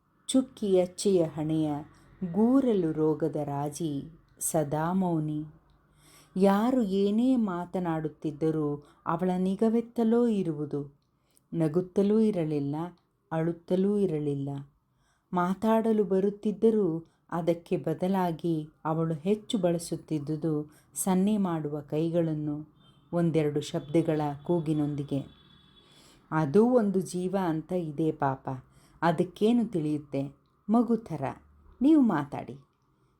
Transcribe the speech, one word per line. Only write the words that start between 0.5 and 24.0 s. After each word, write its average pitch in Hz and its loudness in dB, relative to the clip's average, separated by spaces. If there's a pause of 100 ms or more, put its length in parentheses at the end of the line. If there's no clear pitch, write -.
ಅಚ್ಚೆಯ 180 2
ಹಣೆಯ, 156 -2 (600)
ಗೂರಲು 220 2
ರೋಗದ 156 0
ರಾಜಿ 143 -4 (340)
ಸದಾ 156 -2
ಮೌನಿ. 156 0 (920)
ಯಾರು 208 4
ಏನೇ 208 2
ಮಾತನಾಡುತ್ತಿದ್ದರೂ 160 -2 (200)
ಅವಳ 170 0
ನಿಗವೆತ್ತಲೋ 226 2
ಇರುವುದು. 151 -2 (600)
ನಗುತ್ತಲೂ 180 2
ಇರಲಿಲ್ಲ, 156 0 (560)
ಅಳುತ್ತಲೂ 180 0
ಇರಲಿಲ್ಲ. 147 -2 (840)
ಮಾತಾಡಲು 214 2
ಬರುತ್ತಿದ್ದರೂ 196 0 (240)
ಅದಕ್ಕೆ 170 -2
ಬದಲಾಗಿ 165 -2 (160)
ಅವಳು 160 0
ಹೆಚ್ಚು 208 -2
ಬಳಸುತ್ತಿದ್ದುದು 156 -2 (220)
ಸನ್ನೆ 196 2
ಮಾಡುವ 156 -2
ಕೈಗಳನ್ನು, 156 -4 (360)
ಒಂದೆರಡು 156 0
ಶಬ್ದಗಳ 156 -2 (240)